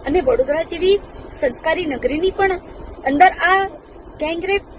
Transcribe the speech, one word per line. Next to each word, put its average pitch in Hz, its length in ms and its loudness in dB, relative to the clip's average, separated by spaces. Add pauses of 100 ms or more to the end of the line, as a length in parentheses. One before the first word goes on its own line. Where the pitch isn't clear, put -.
અને 294 180 2
વડોદરા 269 440 2
જેવી 370 320 2 (360)
સંસ્કારી 320 560 -2
નગરીની 294 440 -2
પણ 392 200 2 (520)
અંદર 294 280 6 (120)
આ 381 180 4 (540)
ગેંગરેપ 339 480 -2 (140)